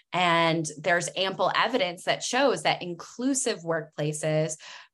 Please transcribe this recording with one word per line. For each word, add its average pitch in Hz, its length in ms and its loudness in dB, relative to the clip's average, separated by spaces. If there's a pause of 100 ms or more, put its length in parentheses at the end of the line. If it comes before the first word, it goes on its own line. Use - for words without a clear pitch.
(120)
And 165 560 4 (100)
there's 175 380 0
ample 190 400 0
evidence 185 480 0
that - 180 0
shows 240 420 2
that - 180 2
inclusive 220 800 -2
workplaces 156 1000 -2 (360)